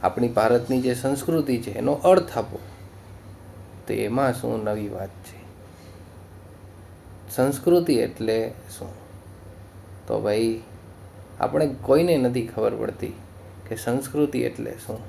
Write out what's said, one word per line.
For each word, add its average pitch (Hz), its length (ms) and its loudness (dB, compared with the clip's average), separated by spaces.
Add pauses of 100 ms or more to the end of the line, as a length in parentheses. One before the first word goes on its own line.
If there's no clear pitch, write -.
આપણી 117 240 2
ભારતની 120 540 4
જે 127 120 2
સંસ્કૃતિ 139 640 0
છે 101 200 -6
એનો 123 160 2
અર્થ 185 440 6
આપો, - 220 -4 (1300)
તો 110 60 -4
એમાં 117 400 2
શું 117 300 -4
નવી 107 240 -2
વાત 98 220 -6
છે? - 320 -18 (1900)
સંસ્કૃતિ 165 580 4
એટલે 113 580 2 (260)
શું? - 120 -10 (1160)
તો 107 140 0
ભાઈ 110 400 2 (760)
આપણે 151 420 2
કોઈને 160 360 6
નથી 123 300 2
ખબર 110 280 0
પડતી - 380 -4 (560)
કે 113 60 -4
સંસ્કૃતિ 135 640 0
એટલે 117 320 -2
શું. 113 380 -10